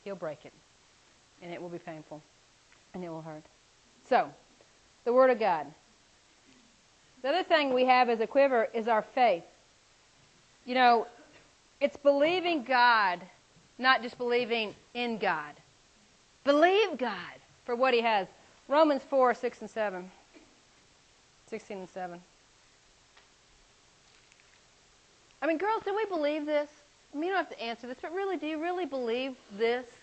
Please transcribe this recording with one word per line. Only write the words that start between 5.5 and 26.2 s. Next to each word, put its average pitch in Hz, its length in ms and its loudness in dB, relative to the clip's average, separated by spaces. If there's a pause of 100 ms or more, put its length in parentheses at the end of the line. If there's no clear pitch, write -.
The 254 80 -4
other 349 140 0
thing 302 300 2
we 254 120 4
have 254 240 6
as 226 100 0
a 220 80 0
quiver 262 460 2
is 226 140 -4
our 220 140 2
faith. 202 420 0 (1200)
You 247 100 -6
know, 240 320 6 (720)
it's 277 180 -2
believing 311 640 2
God, 226 580 2 (560)
not 254 240 2
just 233 160 -10
believing 233 580 -2 (180)
in 240 240 -4
God. 156 380 -4 (880)
Believe 339 540 4
God 202 380 -8 (300)
for 240 100 -4
what 254 180 2
he 233 80 4
has. 214 260 0 (400)
Romans 285 360 2
four, 254 300 2
six - 280 -6
and 214 80 -14
seven. 185 420 -6 (1400)
Sixteen 208 320 -14
and 185 100 -14
seven. 180 320 -14 (3250)
I 294 60 -4
mean, 320 100 0
girls, 415 260 -4
do 392 120 -4
we 440 100 -2
believe 302 400 -4